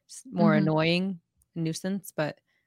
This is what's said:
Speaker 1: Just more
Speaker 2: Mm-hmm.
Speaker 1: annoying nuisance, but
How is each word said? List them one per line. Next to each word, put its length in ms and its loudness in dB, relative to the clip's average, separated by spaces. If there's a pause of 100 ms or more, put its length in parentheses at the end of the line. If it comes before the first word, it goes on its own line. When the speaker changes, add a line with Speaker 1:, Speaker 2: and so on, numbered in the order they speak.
Speaker 1:
Just 240 -20
more 200 4
Speaker 2:
Mm-hmm. 160 4
Speaker 1:
annoying 520 0 (360)
nuisance, 600 -6
but 240 -4 (280)